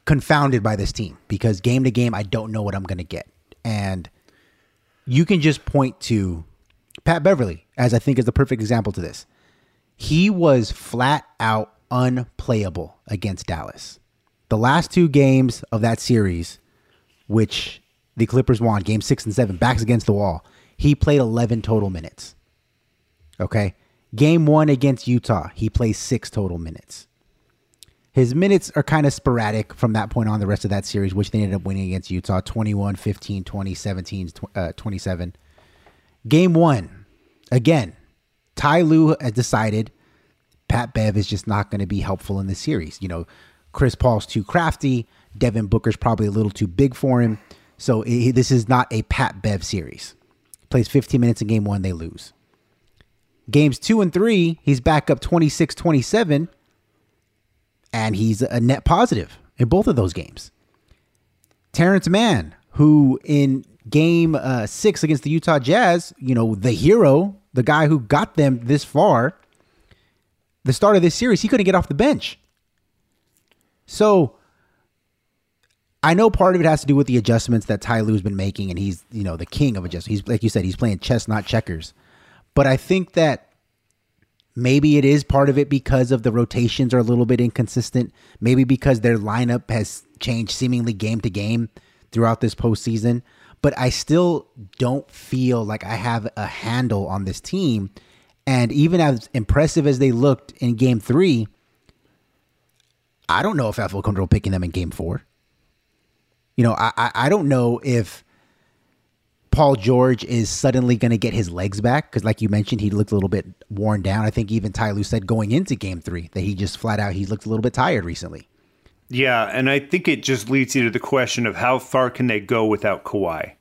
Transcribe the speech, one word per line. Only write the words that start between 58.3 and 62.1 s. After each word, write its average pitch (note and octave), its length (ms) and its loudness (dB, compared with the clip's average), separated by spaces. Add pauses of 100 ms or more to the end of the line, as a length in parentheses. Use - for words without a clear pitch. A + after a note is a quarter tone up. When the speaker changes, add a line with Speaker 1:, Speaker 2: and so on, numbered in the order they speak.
Speaker 1:
a A#2+ 180 -2
net B2 240 2
positive E3 560 0 (160)
in A#2+ 140 0
both F#3 180 2
of G3+ 80 2
those F#2+ 160 0
games. - 400 -12 (1200)
Terrence F3+ 380 2
Mann, F3 440 0 (180)